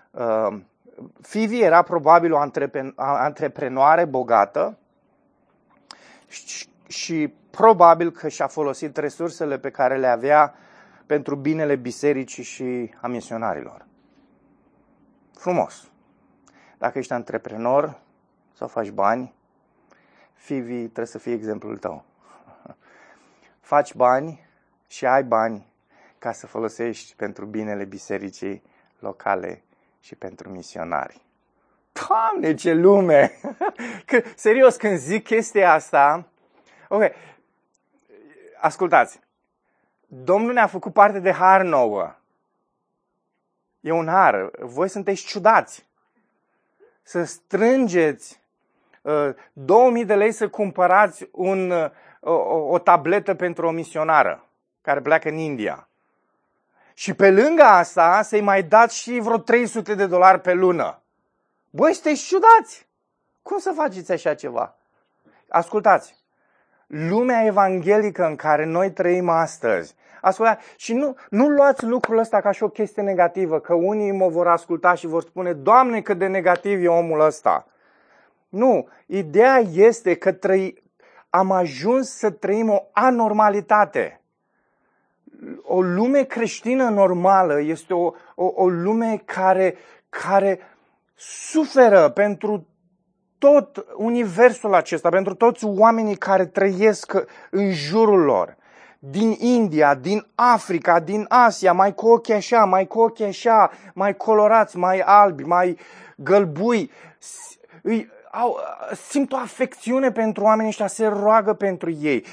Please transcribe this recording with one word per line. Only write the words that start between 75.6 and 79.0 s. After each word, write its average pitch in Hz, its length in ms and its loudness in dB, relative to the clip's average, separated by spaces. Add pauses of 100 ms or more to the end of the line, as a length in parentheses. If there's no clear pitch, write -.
cât 202 180 -4
de 190 80 -2
negativ 185 580 -2
e 170 40 2
omul 170 320 0
ăsta.” 147 460 0 (800)
Nu, 208 400 0 (180)